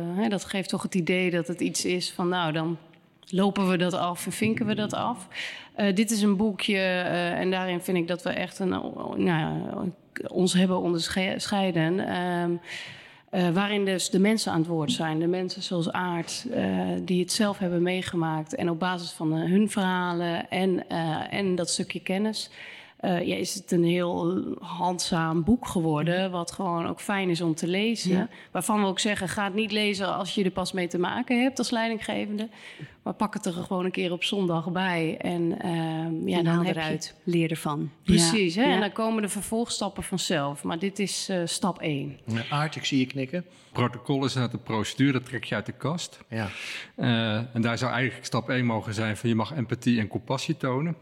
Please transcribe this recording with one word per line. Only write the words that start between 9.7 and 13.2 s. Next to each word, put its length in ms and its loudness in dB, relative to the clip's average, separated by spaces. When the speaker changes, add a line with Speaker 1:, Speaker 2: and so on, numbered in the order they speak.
Speaker 1:
ons 240 2
hebben 280 4
onderscheiden, 1300 0
ehm, 420 0